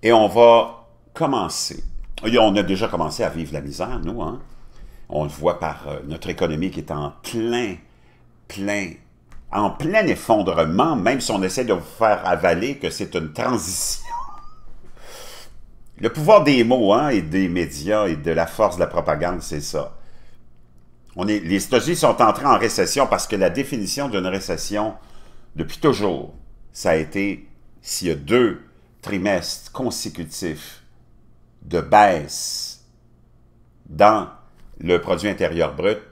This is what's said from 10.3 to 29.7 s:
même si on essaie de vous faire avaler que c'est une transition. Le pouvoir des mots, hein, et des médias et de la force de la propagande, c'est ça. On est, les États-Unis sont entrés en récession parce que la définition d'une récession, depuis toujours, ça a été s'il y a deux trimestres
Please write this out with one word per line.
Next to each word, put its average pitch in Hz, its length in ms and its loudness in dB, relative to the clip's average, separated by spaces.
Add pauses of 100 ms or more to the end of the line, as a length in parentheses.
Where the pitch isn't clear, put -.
même 123 260 0
si - 120 -4
on 98 100 0
essaie 95 220 -2
de 110 80 2
vous 90 80 0
faire 104 440 2
avaler 92 540 2
que - 120 -4
c'est - 260 -6
une 80 160 -4
transition. 113 720 -4 (2000)
Le - 120 0
pouvoir 185 320 6
des 135 180 6
mots, 113 300 4
hein, 135 160 4
et 110 140 2
des 90 260 0
médias 87 580 0
et 85 80 0
de 76 160 -4
la 82 160 2
force 98 300 2
de 90 40 -2
la 85 60 4
propagande, 80 560 -2
c'est 78 180 -8
ça. - 380 -6 (1160)
On 90 100 -4
est, 104 140 0
les 92 260 0
États-Unis 143 300 2
sont 123 260 4
entrés 113 240 4
en 127 100 6
récession 110 520 0
parce - 180 0
que - 80 -4
la 95 160 4
définition 135 580 -4
d'une 95 200 -4
récession, 98 680 -4 (600)
depuis 80 220 -8
toujours, 98 580 0 (360)
ça - 180 -2
a 82 40 6
été 92 540 -4 (340)
s'il - 240 -6
y 82 60 0
a - 20 2
deux 104 480 2 (400)
trimestres 95 680 -2